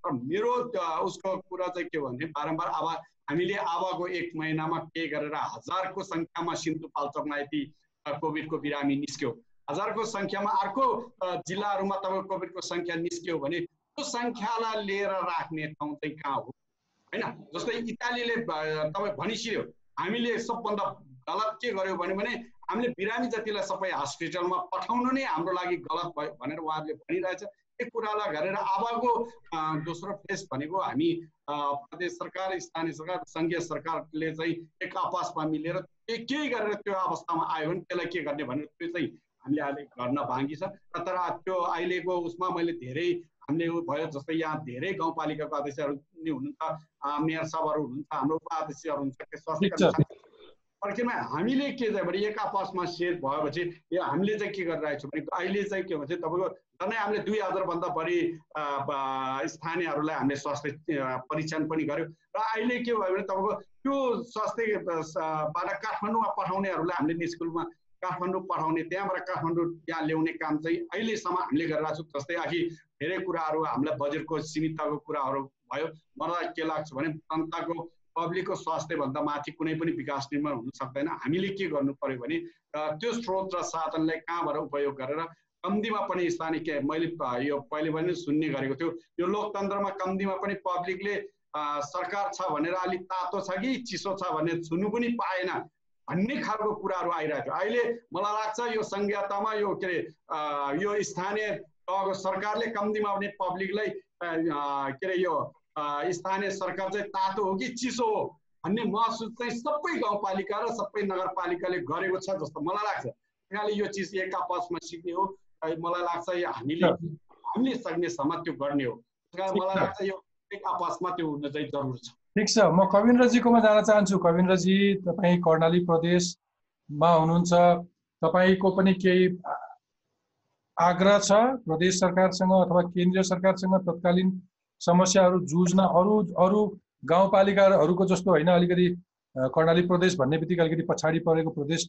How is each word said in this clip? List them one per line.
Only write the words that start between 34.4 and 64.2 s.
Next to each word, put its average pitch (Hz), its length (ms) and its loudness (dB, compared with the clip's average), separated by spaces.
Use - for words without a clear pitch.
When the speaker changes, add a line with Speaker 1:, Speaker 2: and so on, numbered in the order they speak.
Speaker 1:
एक 185 140 -6
आपसमा 175 480 -2
मिलेर 160 320 -2
के, 226 420 -8
केही 269 300 -2
गरेर 208 260 -2
त्यो 202 200 -4
अवस्थामा 165 500 -2
आयो 160 260 -2
भने 180 100 -2
त्यसलाई 175 260 -4
के 170 160 -4
गर्ने 143 220 -4
भनेर 135 200 -4
त्यो - 240 -10
चाहिँ 170 240 -2
हामीले - 500 -4
अहिले 143 200 -4
गर्न 123 340 -4
बाँकी 139 380 -2
छ। 160 80 -8
र - 360 -10
तर 175 320 -2
त्यो 185 240 -4
अहिलेको 175 600 0
उसमा 175 320 -2
मैले 170 240 -2
धेरै 151 400 -2
हामीले 165 260 0
उ 170 120 0
भयो, 160 260 -2
जस्तै 147 280 -6
यहाँ 156 300 -2
धेरै 127 280 -4
गाउँपालिकाको 151 640 -2
अध्यक्षहरू 143 380 -2
नि 160 360 -8
हुनुहुन्छ, 147 500 -4
अ, 147 140 -2
मेयर 160 260 0
साहबहरू 156 380 0
हुनुहुन्छ, 135 300 -6
हाम्रो 147 240 0
उपाध्यक्षहरू 160 600 -6
हुनुहुन्छ, 135 240 -4
के - 140 -14
स्वास्थ्य 160 320 0
Speaker 2:
ठिक - 100 -2
छ। 196 40 6
Speaker 1:
कर्मी 160 220 6
फर्किनमा 233 280 -2
हामीले 208 600 0
के 226 180 -2
चाहिँ 190 160 0
भने 180 120 -2
एक 208 200 -2
आपसमा 190 460 -2
सेयर 175 300 -2
भएपछि 151 680 -4
यो 170 100 0
हामीले 202 360 0
चाहिँ 202 140 -4
के 196 100 -6
गरिरहेको 151 380 -2
छौँ 139 100 -10
भने 156 280 -6
अहिले 196 240 -2
चाहिँ 190 220 -4
के 170 120 -4
भन्छ 143 160 -6
तपाईँको 170 360 -2
झन्डै - 480 -8
हामीले 208 260 -2
दुई 214 180 -2
हजार 185 240 -2
भन्दा 175 240 -2
बढी, 170 440 0
अ, 143 580 -4
ब-, 135 560 -2
स्थानीयहरूलाई 156 680 -2
हामीले 135 200 2
स्वास्थ्य, 143 340 -4
अ, 135 460 -4
परीक्षण 156 520 -2
पनि 160 160 0
गर्यो। 156 200 -2
र - 340 -10
अहिले 220 400 0
के 240 140 0
भयो 190 220 2
भने 202 80 0
तपाईँको 190 300 0
त्यो 269 680 -2